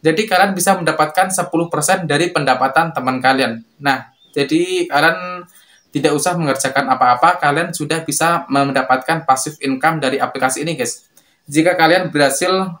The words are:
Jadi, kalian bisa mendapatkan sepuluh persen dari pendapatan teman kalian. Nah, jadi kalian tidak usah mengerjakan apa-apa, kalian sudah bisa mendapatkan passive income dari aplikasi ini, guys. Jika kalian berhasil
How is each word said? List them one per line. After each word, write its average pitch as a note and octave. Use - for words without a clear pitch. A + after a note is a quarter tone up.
Jadi, D#3+
kalian F#3+
bisa F#3
mendapatkan E3+
sepuluh E3+
persen F3
dari D#3+
pendapatan C3+
teman B2+
kalian. C3
Nah, C#3
jadi F3
kalian F3
tidak D3
usah F3
mengerjakan C#3
apa-apa, B2+
kalian D#3
sudah D#3
bisa E3
mendapatkan C#3
passive -
income C#3
dari C3+
aplikasi -
ini, E3
guys. -
Jika D#3+
kalian E3+
berhasil D3